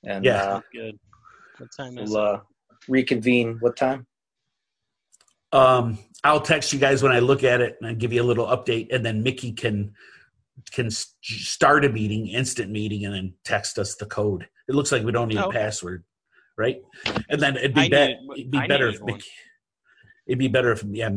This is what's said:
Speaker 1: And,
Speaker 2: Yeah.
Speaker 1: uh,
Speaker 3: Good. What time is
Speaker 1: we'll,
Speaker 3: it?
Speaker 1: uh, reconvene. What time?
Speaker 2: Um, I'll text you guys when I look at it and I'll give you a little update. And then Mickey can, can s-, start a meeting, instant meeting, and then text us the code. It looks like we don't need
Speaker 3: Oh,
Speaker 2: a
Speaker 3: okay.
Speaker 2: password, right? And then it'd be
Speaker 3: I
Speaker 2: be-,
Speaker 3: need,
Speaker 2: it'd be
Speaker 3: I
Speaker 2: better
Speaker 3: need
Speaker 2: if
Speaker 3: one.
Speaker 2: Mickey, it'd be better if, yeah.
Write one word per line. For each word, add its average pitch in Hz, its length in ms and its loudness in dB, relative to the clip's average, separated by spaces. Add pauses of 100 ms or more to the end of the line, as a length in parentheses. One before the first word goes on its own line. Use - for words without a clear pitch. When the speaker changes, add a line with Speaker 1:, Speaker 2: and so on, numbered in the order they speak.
Speaker 1:
And, 98 180 -6
Speaker 2:
Yeah. 113 220 4
Speaker 1:
uh, 98 160 -2 (100)
Speaker 3:
Good. 113 260 -14 (600)
What 123 200 -20
time 127 200 -14
is 107 140 -6
Speaker 1:
we'll, 107 140 2
Speaker 3:
it? 104 100 2
Speaker 1:
uh, 98 60 -10 (460)
reconvene. 123 720 2
What 120 160 0
time? 131 320 -2 (1400)
Speaker 2:
Um, 127 460 6 (260)
I'll 147 180 4
text 151 320 0
you 139 60 -2
guys 135 240 4
when 135 80 6
I 123 80 4
look 131 240 4
at 123 180 4
it 117 180 0
and 113 100 -10
I'll 113 60 -6
give 113 180 -2
you 120 80 2
a - 20 2
little 117 240 2
update. 117 460 -2
And 120 120 0
then 107 180 -2
Mickey 127 280 -4
can, 104 420 -2 (760)
can 120 160 -4
s-, - 340 -8
start 143 640 2
a 135 40 4
meeting, 107 380 -4
instant 110 440 -6
meeting, 107 340 -6
and 101 80 -8
then 92 200 -8 (100)
text - 360 -4
us 95 160 -6
the 104 100 -10
code. 101 420 -4 (200)
It 131 80 -2
looks 143 160 0
like 120 120 -2
we 117 80 -2
don't 117 160 0
need 110 100 -2
Speaker 3:
Oh, 101 60 0
Speaker 2:
a - 40 0
Speaker 3:
okay. 120 120 -2
Speaker 2:
password, 92 440 -6 (540)
right? 113 240 -2 (480)
And 147 120 0
then 139 160 0
it'd 131 180 -2
be 147 60 4
Speaker 3:
I 135 80 4
Speaker 2:
be-, 143 60 4
Speaker 3:
need, 135 220 4 (220)
Speaker 2:
it'd 127 120 -10
be 143 60 0
Speaker 3:
I 143 100 -2
Speaker 2:
better 135 200 2
Speaker 3:
need 104 80 -2
Speaker 2:
if 104 60 -16
Speaker 3:
one. 104 140 -6
Speaker 2:
Mickey, 101 140 -18 (1000)
it'd 123 120 -2
be 131 80 2
better 123 240 4
if, 107 180 -2
yeah. 110 280 -4